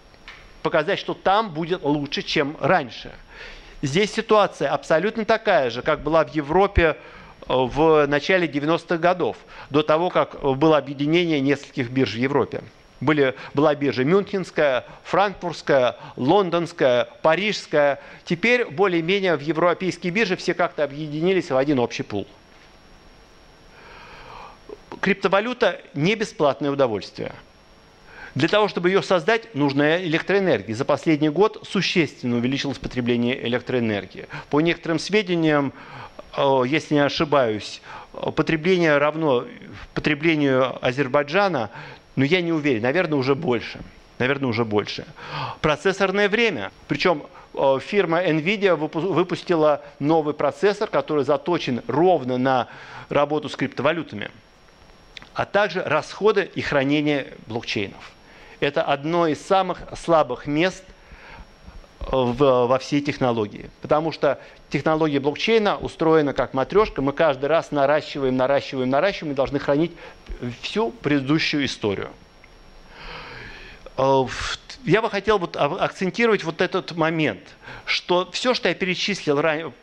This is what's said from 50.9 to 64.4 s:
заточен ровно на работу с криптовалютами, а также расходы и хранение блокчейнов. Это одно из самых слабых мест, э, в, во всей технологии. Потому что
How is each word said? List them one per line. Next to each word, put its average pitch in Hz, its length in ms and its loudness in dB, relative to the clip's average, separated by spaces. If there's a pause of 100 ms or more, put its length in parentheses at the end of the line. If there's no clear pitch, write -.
заточен 147 640 0
ровно 135 500 2
на 127 320 2 (400)
работу 147 400 0
с - 60 -10
криптовалютами, 139 760 -4 (1040)
а 120 120 -4
также 196 380 0
расходы 190 720 0
и 117 60 -6
хранение 143 720 0 (140)
блокчейнов. 110 640 -6 (500)
Это 147 220 0
одно 160 440 0
из 151 180 -4
самых 190 340 0 (180)
слабых 143 500 0
мест, 160 360 0 (1160)
э, - 120 -8
в, 127 560 4
во 127 120 2
всей 143 220 -2
технологии. 117 680 -2 (120)
Потому 156 320 0
что 139 260 0 (300)